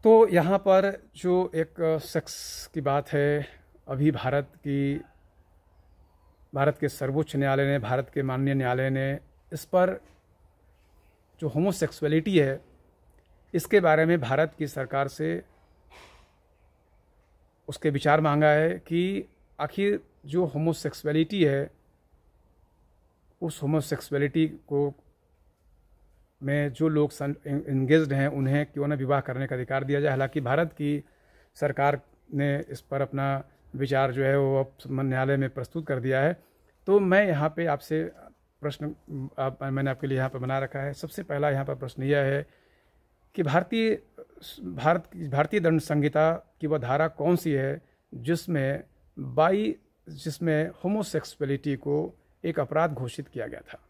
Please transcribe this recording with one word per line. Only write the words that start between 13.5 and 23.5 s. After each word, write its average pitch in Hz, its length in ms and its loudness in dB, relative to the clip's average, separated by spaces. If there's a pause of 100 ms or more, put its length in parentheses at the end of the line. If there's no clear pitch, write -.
इसके 185 260 4
बारे 160 260 6
में 170 160 2
भारत 135 360 0
की 151 100 -4
सरकार 139 400 -4
से 165 360 -6 (2250)
उसके 147 220 -2
विचार 147 320 2
मांगा 151 260 4
है 151 220 4
कि 180 600 -4 (300)
आखिर 196 400 -2 (260)
जो 170 200 0
होमोसेक्सुअलिटी 156 1000 0
है, 139 260 0 (1700)
उस 165 220 -6